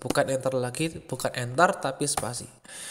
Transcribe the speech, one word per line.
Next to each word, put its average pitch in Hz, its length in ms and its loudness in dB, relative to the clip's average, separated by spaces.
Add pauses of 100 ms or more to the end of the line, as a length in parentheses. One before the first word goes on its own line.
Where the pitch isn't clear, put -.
bukan 135 320 2
enter 131 240 0
lagi, 123 320 0
bukan 151 460 -6
enter 135 420 4
tapi 139 320 -2
spasi. - 400 -4 (420)